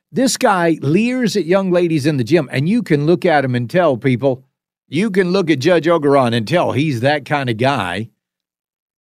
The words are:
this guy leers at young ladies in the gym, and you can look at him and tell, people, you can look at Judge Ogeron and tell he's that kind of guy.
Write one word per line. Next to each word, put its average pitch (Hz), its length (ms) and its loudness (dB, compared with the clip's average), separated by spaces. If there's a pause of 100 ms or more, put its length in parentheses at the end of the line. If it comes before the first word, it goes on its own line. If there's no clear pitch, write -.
(120)
this 233 260 -2
guy 175 440 2
leers 220 540 0
at 180 100 0
young 190 260 0
ladies 165 340 0
in 151 120 0
the 123 60 -2
gym, 135 280 0
and 139 180 -2
you 233 120 0
can 147 240 0
look 175 200 2
at 151 200 2
him 127 100 -2
and 120 140 -4
tell, 160 280 2
people, 127 460 -2 (440)
you 190 240 -2
can 185 200 0
look 185 180 0
at 160 100 0
Judge 165 260 2
Ogeron 143 480 2
and 113 140 -4
tell 147 240 0
he's 127 300 -2
that 139 240 0
kind 139 240 -4
of 110 80 -4
guy. 110 520 -2 (920)